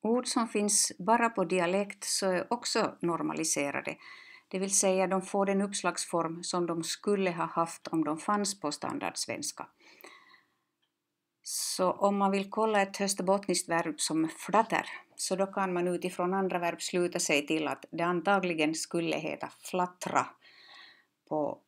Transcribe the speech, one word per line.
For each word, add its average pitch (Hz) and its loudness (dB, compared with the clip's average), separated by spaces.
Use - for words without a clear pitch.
Ord 240 2
som 233 0
finns - 2
bara 226 4
på 196 0
dialekt 185 0
så - 0
är 185 0
också 240 -2
normaliserade. 156 -2
Det 190 -4
vill 196 0
säga, 190 4
de 190 2
får 196 0
den 196 2
uppslagsform 175 -2
som 175 -2
de 165 -2
skulle 196 0
ha 170 -4
haft 165 -4
om 160 0
de 156 -2
fanns 208 0
på 147 -4
standardsvenska. - -6
Så - 0
om 202 2
man 196 6
vill 196 0
kolla 214 2
ett 196 -2
österbottniskt 190 0
verb 165 0
som 160 0
flatter, 190 0
så - -2
då 190 2
kan 190 -2
man 175 0
utifrån 180 -2
andra 185 0
verb 170 -2
sluta 175 0
sig 143 2
till 160 -2
att 135 -6
det 160 -4
antagligen 175 2
skulle 160 -2
heta 151 -6
flattra 180 -2
på 151 -2